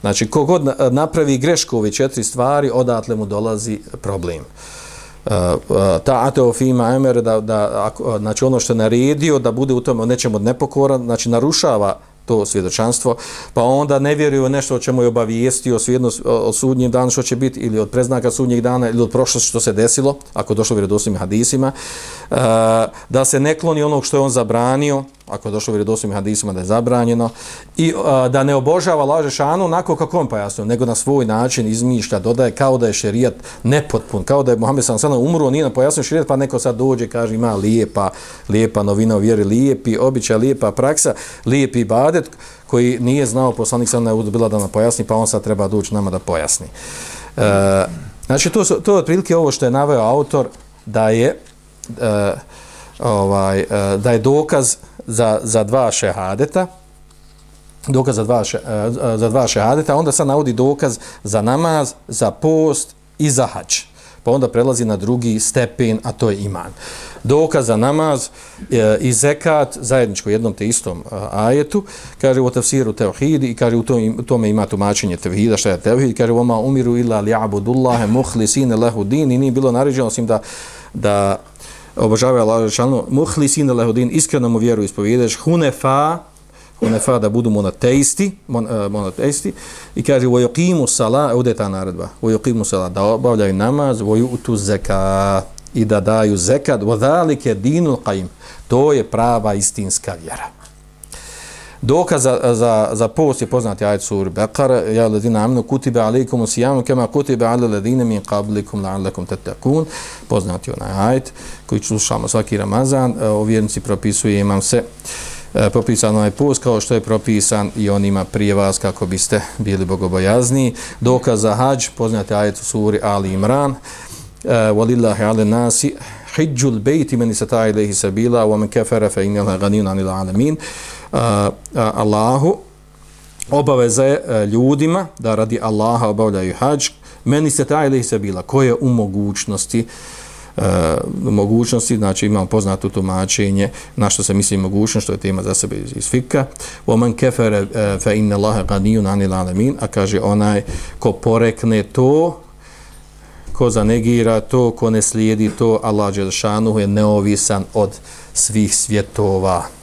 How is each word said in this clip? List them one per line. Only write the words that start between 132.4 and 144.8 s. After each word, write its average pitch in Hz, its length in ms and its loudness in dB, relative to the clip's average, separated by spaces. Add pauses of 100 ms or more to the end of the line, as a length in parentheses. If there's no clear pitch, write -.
obaveza 131 540 2
je, 139 240 2
e, 107 180 0
ljudima 143 640 2 (120)
da 113 160 0
radi 110 260 -2
Allaha 113 460 2
obavljaju 101 520 0
hadž, 139 300 0 (360)
men 147 200 2
istata'a 147 420 0
ilejhi 131 160 2
sabila, 98 380 -4
ko 135 220 0
je 120 180 4
u 135 80 2
mogućnosti, 104 960 -2 (720)
e, - 40 -4 (640)
u 110 40 0
mogućnosti, 110 640 0
znači 101 280 0
imamo 104 200 2
poznato 98 440 -2
tumačenje 98 800 0 (260)
na 101 140 0
što - 140 -2
se 98 100 0
misli 98 240 0
mogućnost, 101 460 0